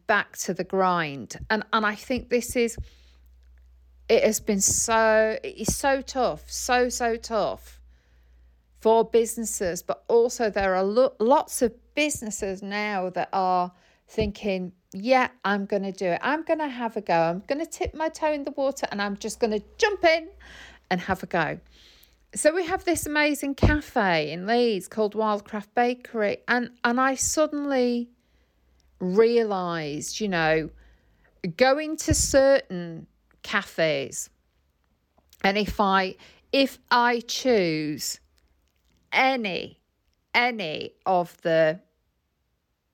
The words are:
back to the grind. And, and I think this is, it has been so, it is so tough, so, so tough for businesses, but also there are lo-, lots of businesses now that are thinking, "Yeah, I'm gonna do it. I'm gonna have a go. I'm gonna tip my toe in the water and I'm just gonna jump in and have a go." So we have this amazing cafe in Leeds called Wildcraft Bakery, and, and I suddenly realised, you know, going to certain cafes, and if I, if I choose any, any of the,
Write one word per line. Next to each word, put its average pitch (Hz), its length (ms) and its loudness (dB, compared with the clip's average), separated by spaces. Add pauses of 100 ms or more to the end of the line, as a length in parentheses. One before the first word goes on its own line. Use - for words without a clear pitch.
back - 300 0
to - 160 -6
the 175 100 -4
grind. 170 720 0 (120)
And, 214 240 -2
and 220 120 2
I 208 100 0
think 240 340 -6
this 240 260 -2
is, 233 220 0 (1300)
it 220 160 6
has 220 160 2
been 202 220 -2
so, 220 840 2
it - 140 -12
is - 180 -2
so 269 260 2
tough, 226 480 -4
so, 247 380 0
so 233 300 -2
tough 196 640 -4 (960)
for 226 240 4
businesses, 220 800 -2
but - 240 -8
also 233 420 2
there 196 240 0
are 185 100 0
lo-, 233 360 2
lots 254 420 2
of 233 120 2 (200)
businesses 214 720 -4
now 202 460 -4
that 180 240 -4
are 185 400 0 (340)
thinking, 202 640 -4 (220)
"Yeah, 240 360 2 (160)
I'm 196 200 0
gonna 196 260 -4
do 190 140 -8
it. 170 180 0
I'm 302 200 -2
gonna 311 240 -2
have 240 300 -6
a 202 40 -4
go. 185 120 -2
I'm 170 340 2
gonna 302 180 -4
tip 359 280 -6
my 311 160 -4
toe 320 220 -2
in 294 120 -4
the 285 80 -6
water 277 400 -4
and 202 100 -6
I'm 202 160 -4
just - 220 -10
gonna 214 220 0 (160)
jump 415 260 0
in 330 260 4 (600)
and 180 120 0
have 185 200 -4
a 180 60 -10
go." 156 320 -2 (760)
So 302 220 2
we 359 100 0
have 370 200 -4
this 330 200 0
amazing 294 500 -2
cafe 190 760 0
in 180 160 -8
Leeds 226 400 0
called 208 280 -2
Wildcraft 214 600 -2
Bakery, 240 600 0 (100)
and, 240 240 0 (120)
and 240 160 2
I 269 160 2
suddenly 277 920 0 (920)
realised, 185 1200 0
you 214 80 -2
know, 160 400 2 (880)
going 302 400 2
to - 160 -2
certain 190 920 2 (380)
cafes, 160 840 -2 (1120)
and 196 140 2
if 202 220 -2
I, 190 360 2 (360)
if 269 280 2 (100)
I 240 380 4
choose 160 920 0 (920)
any, 226 640 0 (560)
any 226 600 -2 (120)
of 175 360 0
the, 160 400 2 (1120)